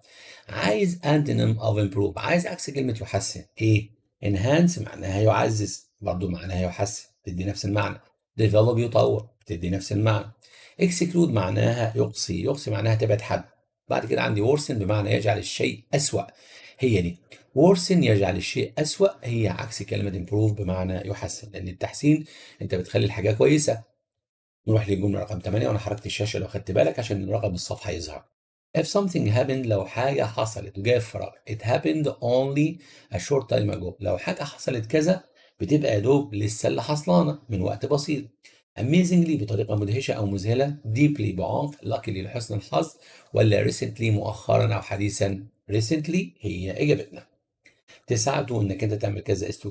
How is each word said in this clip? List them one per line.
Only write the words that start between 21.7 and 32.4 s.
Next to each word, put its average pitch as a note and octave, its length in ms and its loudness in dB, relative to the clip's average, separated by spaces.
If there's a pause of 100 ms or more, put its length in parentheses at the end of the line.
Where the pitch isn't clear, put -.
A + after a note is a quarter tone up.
أنت F#2+ 140 -4
بتخلي G2+ 300 0
الحاجة G2+ 260 0
كويسة. C3 640 2 (720)
نروح G#2+ 220 2
للجملة G2 300 0
رقم F#2+ 200 -6
تمانية G#2+ 280 0
وأنا G#2+ 120 0
حركت - 260 -6
الشاشة G#2 340 -2
لو - 80 -4
خدت - 240 -8
بالك - 280 4
عشان G2 300 -4
رقم G#2 240 -2
الصفحة - 380 -6
يظهر. D#2 340 -10 (520)
If E3 40 2
something E3 540 0
happened، C3 320 0
لو G2+ 180 0
حاجة C3+ 380 -2
حصلت، A2 540 -6
وجاي A#2+ 220 2
فراغ. F#2+ 300 -6 (200)
It A2 80 -6
happened D3+ 500 0
only C#3 720 0 (360)